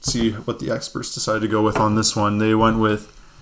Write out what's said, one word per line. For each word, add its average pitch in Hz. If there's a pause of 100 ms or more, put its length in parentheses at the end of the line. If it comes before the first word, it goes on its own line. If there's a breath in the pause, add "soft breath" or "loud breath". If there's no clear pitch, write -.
see 113
what 107
the 131
experts 117
decided 110
to 110
go 107
with 107
on 107
this 107
one. 104
They 110
went 113
with 107 (300 soft breath)